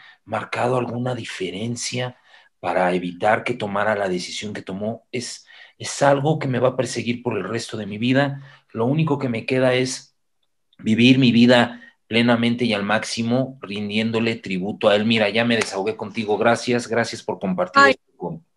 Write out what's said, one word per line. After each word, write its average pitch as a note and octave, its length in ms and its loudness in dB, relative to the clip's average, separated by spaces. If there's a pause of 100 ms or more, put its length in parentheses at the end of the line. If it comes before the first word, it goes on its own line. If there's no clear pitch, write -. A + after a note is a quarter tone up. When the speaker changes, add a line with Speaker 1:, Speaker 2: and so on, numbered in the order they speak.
(260)
Speaker 1:
marcado A#2 520 -2
alguna A#2+ 380 -4
diferencia A#2 1040 -8 (420)
para F2+ 340 0
evitar F#2 500 0
que - 100 -4
tomara G#2 420 -2
la G2+ 140 -2
decisión F#2 440 -6
que F#2+ 80 -10
tomó? G#2 500 -8
Es, - 340 -10 (320)
es - 240 -6
algo C#3+ 380 2
que C#3 80 -4
me B2 120 0
va B2+ 100 4
a C3 80 -6
perseguir A#2+ 460 -4
por A2+ 140 -2
el F#2 80 -4
resto A2+ 320 -6
de G#2+ 100 -8
mi G#2 100 -8
vida. C3+ 440 0 (320)
Lo A2+ 120 -2
único C#3+ 320 0
que C3+ 120 -4
me A2+ 160 -4
queda C3 280 2
es B2+ 420 -4 (640)
vivir A#2+ 400 6
mi B2 120 6
vida A#2+ 500 6 (260)
plenamente A#2+ 580 2
y A2 80 2
al G2+ 100 -2
máximo, A#2 800 -2
rindiéndole A2 720 -2
tributo G2 540 0
a G2+ 60 6
él. G#2+ 100 4
Mira, A2 240 2
ya A2+ 160 0
me A#2+ 100 2
desahogué G#2 400 -2
contigo. G#2+ 420 -4
Gracias, A#2 520 0
gracias A2+ 340 -4
por - 160 -6
compartir F#2+ 440 2
Speaker 2:
Ay, C#4 80 6
Speaker 1:
esto - 260 -8
con E3 280 -10 (120)